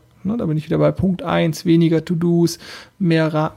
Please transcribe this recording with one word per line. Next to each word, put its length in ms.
Ne, 140
da 100
bin 100
ich 80
wieder 140
bei 120
Punkt 300
eins: 440
weniger 380
To-Dos, 540
mehr 340
Ra-, 260